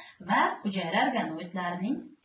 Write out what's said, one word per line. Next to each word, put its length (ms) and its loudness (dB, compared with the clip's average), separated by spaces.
va 120 6
hujayra 420 0
organoidlarining 920 -2